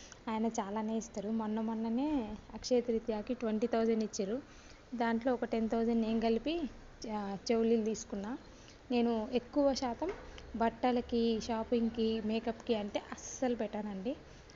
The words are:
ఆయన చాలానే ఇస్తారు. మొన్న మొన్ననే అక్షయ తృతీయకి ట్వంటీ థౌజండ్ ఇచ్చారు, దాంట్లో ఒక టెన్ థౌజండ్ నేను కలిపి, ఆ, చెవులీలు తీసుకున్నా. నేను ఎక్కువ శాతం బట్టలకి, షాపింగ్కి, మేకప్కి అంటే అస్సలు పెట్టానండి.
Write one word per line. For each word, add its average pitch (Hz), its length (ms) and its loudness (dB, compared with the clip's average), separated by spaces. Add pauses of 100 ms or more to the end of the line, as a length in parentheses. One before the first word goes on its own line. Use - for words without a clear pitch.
(280)
ఆయన 220 180 0
చాలానే 220 500 -2
ఇస్తారు. 208 320 -4
మొన్న 220 320 0
మొన్ననే 226 760 0 (180)
అక్షయ 240 260 2
తృతీయకి 226 540 0
ట్వంటీ 220 320 0
థౌజండ్ 226 380 4
ఇచ్చారు, 214 380 -4 (520)
దాంట్లో 233 400 2
ఒక 240 100 -2
టెన్ 226 240 0
థౌజండ్ 226 320 2
నేను 226 200 2
కలిపి, 233 400 2 (520)
ఆ, 196 260 -4 (120)
చెవులీలు 226 340 4
తీసుకున్నా. 214 540 -4 (520)
నేను 233 420 2
ఎక్కువ 277 420 4
శాతం 262 360 -2 (460)
బట్టలకి, 233 840 2
షాపింగ్కి, 226 800 2
మేకప్కి 226 540 0
అంటే 208 280 -2 (100)
అస్సలు - 440 -2
పెట్టానండి. 208 600 -4 (400)